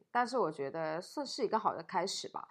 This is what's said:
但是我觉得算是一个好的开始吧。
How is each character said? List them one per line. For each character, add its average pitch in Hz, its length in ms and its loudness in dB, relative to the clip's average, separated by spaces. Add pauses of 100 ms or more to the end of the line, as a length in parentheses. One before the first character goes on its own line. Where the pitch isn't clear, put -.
(100)
但 240 160 4
是 240 100 -2
我 175 160 4
觉 139 180 -2
得 160 300 -2
算 277 260 -6
是 - 160 -4
一 208 60 4
个 220 100 2
好 165 160 2
的 160 80 -4
开 175 240 0
始 - 220 -4
吧。 - 220 -8